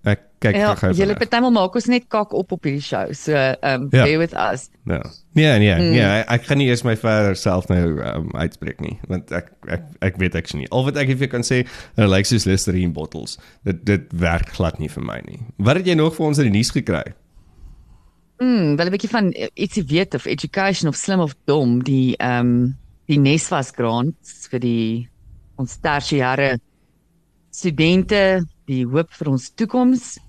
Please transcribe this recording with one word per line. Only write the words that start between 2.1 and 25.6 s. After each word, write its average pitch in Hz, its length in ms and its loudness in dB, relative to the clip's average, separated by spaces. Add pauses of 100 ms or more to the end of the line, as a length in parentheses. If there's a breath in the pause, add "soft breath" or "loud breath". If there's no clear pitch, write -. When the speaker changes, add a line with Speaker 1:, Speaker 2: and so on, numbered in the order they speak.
Speaker 2:
kak 208 240 -2
op 185 160 -4
op 165 160 -6
hierdie 139 160 -4
show. 98 220 -4 (100)
So, - 160 -4
ehm, 131 560 0
Speaker 1:
Ja. 131 160 6
Speaker 2:
bear 156 160 2
with 165 160 -2
us. 107 300 -2 (180)
Speaker 1:
Ja. 73 160 -4 (320)
Nee, 156 160 6 (100)
nee, 104 140 6
Speaker 2:
Hmm. 175 200 4
Speaker 1:
nee, 117 120 6
ek, 101 240 2
ek 117 160 0
gaan 143 140 0
nie 139 100 2
eers 120 160 0
my 113 120 2
verder 107 400 2
self 92 320 0
nou, 85 360 2
ehm, 78 320 -6
uitspreek - 440 -6
nie, 76 180 -8 (100)
want 92 240 -6
ek, - 160 -8 (180)
ek, - 160 -6 (200)
ek 92 160 -2
weet 92 160 0
ek 85 200 -6
nie. 69 160 -8
Al 127 140 0
wat 139 140 -2
ek 135 100 0
vir 135 80 0
jou 135 120 -2
kan 123 140 -4
sê, 127 220 0 (320 loud breath)
hulle 107 160 4
lyk 95 140 2
soos 113 180 0
Listerine 92 480 0
bottles. 76 460 -10 (260 soft breath)
Dit, 92 220 -4
dit 101 260 0
werk 85 400 0
glad 85 260 -4
nie 78 100 -6
vir 69 140 -10
my 58 240 -8
nie. - 140 -16 (160)
Wat 117 200 2
het 185 100 -2
jy 180 100 2
nog 160 200 2
vir 160 100 -2
ons 147 120 0
in 120 140 4
die 101 60 2
nuus 120 120 0
gekry? 95 440 -4 (1200)
Speaker 2:
Hmm, 208 380 2
wel 170 100 0
'n 180 60 -2
bietjie 196 180 -4
van, 208 220 2
eh, - 240 -8
ietsie 196 320 -2
weet 170 260 0
of 127 120 -6
education 180 640 -2
of 139 80 -2
slim 190 240 -2
of 151 140 -2 (120)
dom, 131 360 2
die, 131 360 2
ehm, 123 560 2 (340)
die 147 100 2
nesvas 143 520 2
grants 120 800 -4
vir 127 100 -4
die, 117 480 -2 (500)
ons 131 220 -8